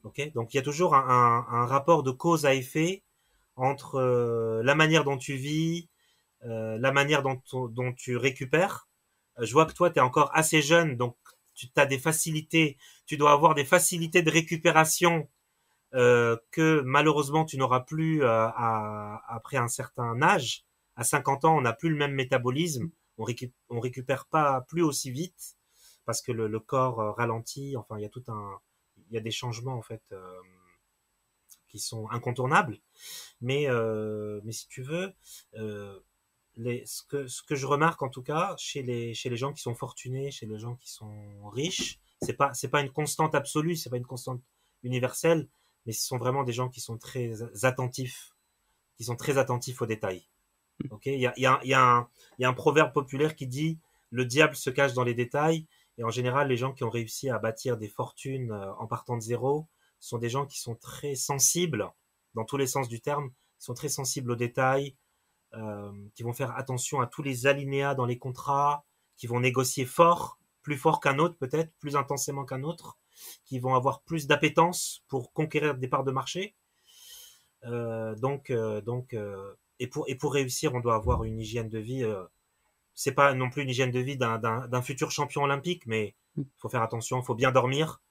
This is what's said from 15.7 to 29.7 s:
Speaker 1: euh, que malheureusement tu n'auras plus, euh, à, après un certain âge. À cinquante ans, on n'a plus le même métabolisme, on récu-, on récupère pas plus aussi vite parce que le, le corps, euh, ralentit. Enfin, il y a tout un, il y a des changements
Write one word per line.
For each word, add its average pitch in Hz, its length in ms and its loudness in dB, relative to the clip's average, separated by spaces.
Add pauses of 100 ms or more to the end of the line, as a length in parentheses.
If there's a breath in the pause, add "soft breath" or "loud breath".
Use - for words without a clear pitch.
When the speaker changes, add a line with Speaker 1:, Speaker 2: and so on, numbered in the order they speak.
Speaker 1:
euh, 120 440 6 (140)
que 160 340 4
malheureusement 147 580 4
tu 160 140 -4
n'auras 127 240 4
plus, 156 420 0
euh, 113 240 4
à, 107 800 -2
après 113 300 -6
un 120 100 2
certain 117 540 -4
âge. 160 420 2 (320)
À 120 80 -8
cinquante 139 400 0
ans, 160 140 6
on 139 40 4
n'a 117 120 2
plus 165 160 -2
le 151 80 2
même 143 160 0
métabolisme, 135 760 0 (280)
on 110 80 -6
récu-, 123 280 -8 (160)
on 120 120 -4
récupère 127 440 -4
pas 139 360 2
plus 165 220 -2
aussi 139 280 0
vite - 460 -10 (480 soft breath)
parce 117 160 -4
que 127 100 -6
le, 113 160 -2
le 110 120 -4
corps, 127 420 -2
euh, 107 100 -2
ralentit. 120 640 -6
Enfin, 107 240 -10
il 104 40 -6
y - 20 -6
a - 40 -12
tout 127 200 -16
un, 101 280 -10 (520)
il 110 60 -10
y - 20 -2
a 107 40 -4
des 113 100 -6
changements 120 440 -6